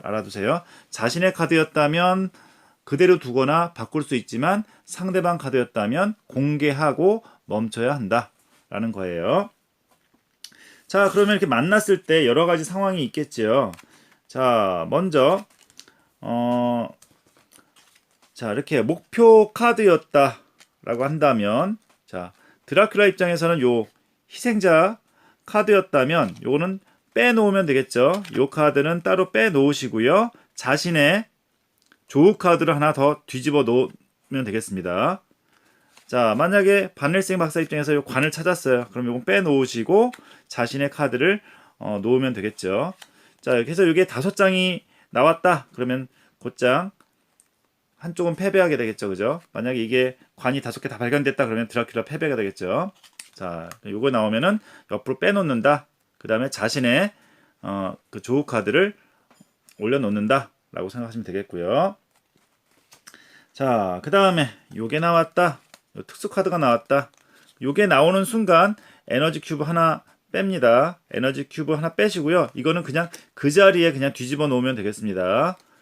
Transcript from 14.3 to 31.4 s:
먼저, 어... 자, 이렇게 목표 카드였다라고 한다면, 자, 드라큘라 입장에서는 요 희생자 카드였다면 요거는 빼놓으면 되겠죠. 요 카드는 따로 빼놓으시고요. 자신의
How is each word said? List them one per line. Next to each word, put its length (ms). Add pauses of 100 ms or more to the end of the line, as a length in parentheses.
먼저, 560 (760)
어... 680 (1400)
자, 180
이렇게 300
목표 720
카드였다라고 1500
한다면, 720 (280)
자, 260 (340)
드라큘라 440
입장에서는 520
요 240 (460)
희생자 640 (480)
카드였다면 960
요거는 360 (340)
빼놓으면 520
되겠죠. 580 (120)
요 140
카드는 520
따로 300
빼놓으시고요. 1000 (240)
자신의 720 (800)